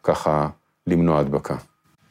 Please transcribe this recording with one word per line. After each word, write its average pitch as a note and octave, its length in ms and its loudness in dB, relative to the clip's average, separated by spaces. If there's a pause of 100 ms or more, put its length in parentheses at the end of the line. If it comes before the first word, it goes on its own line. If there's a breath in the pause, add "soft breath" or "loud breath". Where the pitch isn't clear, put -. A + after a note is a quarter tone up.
ככה D2+ 440 0 (400)
למנוע E2+ 320 2
הדבקה. C#2 360 -2 (560)